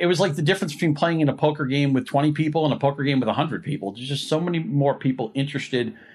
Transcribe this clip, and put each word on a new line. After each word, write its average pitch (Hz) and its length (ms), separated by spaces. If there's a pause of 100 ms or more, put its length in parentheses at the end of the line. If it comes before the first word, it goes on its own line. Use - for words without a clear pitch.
it 175 60
was 175 140
like 185 160
the 180 60
difference 170 320
between 160 200
playing 165 260
in 147 100
a 131 40
poker 151 300
game 139 300
with 127 120
twenty 147 260
people 156 320
and 143 80
a 110 60
poker 139 240
game 135 180
with 113 80
a 107 60
hundred 113 300
people. - 280
There's 120 160
just 143 200
so 156 100
many 175 200
more 143 360
people 127 400
interested 135 600 (200)